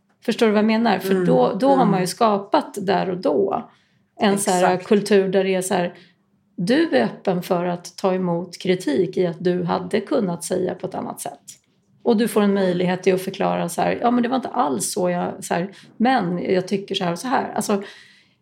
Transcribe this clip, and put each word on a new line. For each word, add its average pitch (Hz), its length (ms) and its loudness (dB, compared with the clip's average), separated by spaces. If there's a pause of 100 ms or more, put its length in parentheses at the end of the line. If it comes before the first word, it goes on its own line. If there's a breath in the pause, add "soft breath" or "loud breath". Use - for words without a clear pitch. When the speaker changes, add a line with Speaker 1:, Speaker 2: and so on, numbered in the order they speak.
(260)
Speaker 1:
Förstår 226 200 2
du 214 60 4
vad 208 80 4
jag 208 60 4
menar? 220 340 2
För 190 120 -2
Speaker 2:
Mm. 185 140 2
Speaker 1:
då, 175 340 4
då 254 80 2
har 277 80 6
Speaker 2:
Mm. 233 160 4
Speaker 1:
man 185 100 2
ju 180 60 -2
skapat 214 760 0
där 180 280 0
och 180 80 -4
då 226 520 -2 (500 soft breath)
en 202 180 2
så 196 140 0
här 180 120 4 (100)
Speaker 2:
Exakt. 180 140 -4
Speaker 1:
kultur 202 420 4
där 190 140 2
det 190 120 0
är 180 60 0
så 185 120 -4
här, 180 200 0 (640 loud breath)
du 262 400 2
är 233 80 4
öppen 180 380 -4
för 175 220 -2
att 175 320 -6
ta 185 160 0
emot 180 440 -2
kritik 190 600 0
i 185 100 2
att 165 160 -6
du 175 200 0
hade 180 380 -2
kunnat 202 420 -4
säga - 320 -4
på 180 120 -10
ett - 80 -10
annat - 260 -10
sätt. - 180 -12 (640)
Och 233 140 2
du 226 100 2
får 214 140 2
en 202 120 4
möjlighet 185 500 0
till 190 120 4
att 185 60 -2
förklara 175 480 -2
så 175 120 -4
här, 180 200 0
"Ja, 240 100 2
men 247 120 2
det 233 60 -2
var 262 60 -2
inte 254 140 -4
alls 247 440 -2
så 180 160 -2
jag, 175 340 -4
så - 100 -4
här, 180 180 -4 (260 loud breath)
men 196 560 0
jag 185 140 0
tycker 196 280 -4
så - 80 -4
här 175 80 -2
och 175 80 -6
så 254 80 -8
här." 254 280 -2
Alltså, 202 280 -2 (580 loud breath)